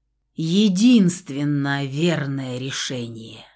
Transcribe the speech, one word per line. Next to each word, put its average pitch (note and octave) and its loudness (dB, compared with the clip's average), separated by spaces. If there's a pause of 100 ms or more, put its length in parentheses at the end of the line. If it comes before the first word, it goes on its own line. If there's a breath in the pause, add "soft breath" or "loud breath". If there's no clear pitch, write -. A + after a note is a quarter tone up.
(340)
единственно D#3+ 2
верное C#3 -4
решение. A#2 -10 (120)